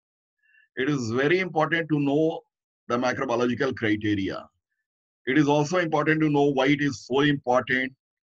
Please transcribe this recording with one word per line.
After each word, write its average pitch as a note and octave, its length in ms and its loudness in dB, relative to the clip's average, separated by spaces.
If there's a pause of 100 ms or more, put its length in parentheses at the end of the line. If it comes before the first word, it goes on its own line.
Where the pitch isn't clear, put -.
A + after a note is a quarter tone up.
(760)
It C3+ 140 -2
is B2 220 -2
very D3 260 0
important D#3+ 500 -2
to D3+ 100 0
know D3 440 0 (460)
the A#2+ 100 0
microbiological B2 760 -2
criteria. G#2 720 -2 (800)
It C3+ 120 2
is C#3+ 100 4
also D3 300 2
important D#3 420 2
to D#3 80 2
know C#3+ 160 4
why C3 220 2
it C#3 160 2
is C#3+ 240 -4
so C3 140 0
important C3 760 0 (380)